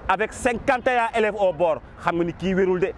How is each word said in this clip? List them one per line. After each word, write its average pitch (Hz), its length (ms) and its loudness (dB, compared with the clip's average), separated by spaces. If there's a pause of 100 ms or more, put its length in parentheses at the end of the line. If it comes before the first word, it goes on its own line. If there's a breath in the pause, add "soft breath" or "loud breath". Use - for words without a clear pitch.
avec 196 240 0
cinquante 247 540 0
et 254 120 2
un 233 200 0
élèves 214 200 2
au 190 140 2
bord. 156 300 0 (200)
Xam 170 140 0
nga 170 80 0
ni 170 80 -4
kii 185 220 -2
wérul 185 260 2
de, 180 180 0